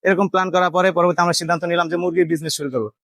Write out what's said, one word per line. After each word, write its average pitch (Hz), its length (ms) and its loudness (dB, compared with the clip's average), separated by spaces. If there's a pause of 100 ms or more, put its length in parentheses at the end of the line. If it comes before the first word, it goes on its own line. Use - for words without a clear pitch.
এরকম 190 260 2
প্ল্যান 185 220 0
করার 180 200 2
পরে 185 220 2
পরবর্তীতে 175 300 2
আমরা 175 100 2
সিদ্ধান্ত 165 320 -2
নিলাম 170 240 0
যে 165 80 -4
মুরগির 175 300 0
বিজনেস 160 300 -6
শুরু 143 140 -6
করবো। 117 180 -4 (160)